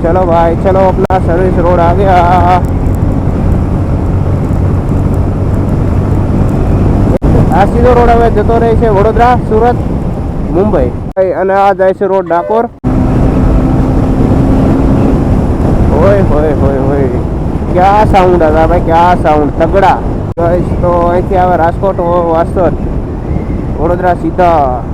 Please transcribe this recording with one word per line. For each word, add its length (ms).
ચલો 200
ભાઈ, 300
ચલો, 320
અપના 300
સર્વિસ 400
રોડ 200
આ 160
ગયા. 640
આ 120
સીધો 280
રોડ 160
હવે 200
જતો 280
રહે 160
છે 140
વડોદરા, 500
સુરત, 300
મુંબઈ. 400
અને 140
આ 180
જાય 220
છે 120
રોડ 200
ડાકોર. 420
હોય, 280
હોય, 380
હોય, 280
હોય. 200
ક્યા 320
સાઉન્ડ 380
હતા 240
ભાઈ, 140
ક્યા 420
સાઉન્ડ, 280
તગડા. 340
ગાઈસ, 300
તો 100
અહીંથી 300
આવે 200
રાજકોટ, 440
ઓ, 120
વાસદ, 440
વડોદરા 340
સીધા. 680